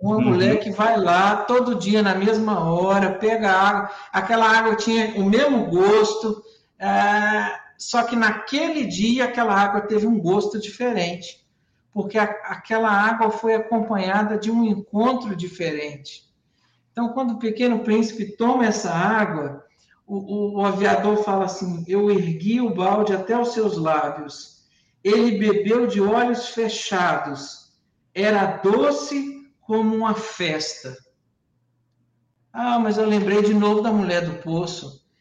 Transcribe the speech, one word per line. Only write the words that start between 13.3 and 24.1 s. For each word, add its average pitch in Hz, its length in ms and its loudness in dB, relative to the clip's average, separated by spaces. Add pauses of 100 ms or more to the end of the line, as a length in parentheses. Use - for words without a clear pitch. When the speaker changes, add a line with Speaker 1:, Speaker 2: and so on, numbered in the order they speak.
Speaker 1:
foi 226 240 0
acompanhada 214 840 -2
de 208 120 -4
um 233 140 2
encontro 214 720 -2
diferente. 151 920 -8 (640)
Então, 233 200 -4
quando 247 200 -2
o 214 60 -6
pequeno 226 420 0
príncipe 214 560 0
toma 247 300 2
essa 196 260 -2
água, 165 720 -2 (420)
o, 202 100 -8
o, 202 440 -4
o 202 40 2
aviador 196 600 2
fala 196 200 0
assim, 180 440 -6
"Eu 202 200 2
ergui 180 520 0
o 226 120 0
balde 202 400 0
até 190 260 -2
os 240 140 -2
seus 214 240 -2
lábios. 151 840 -4 (460)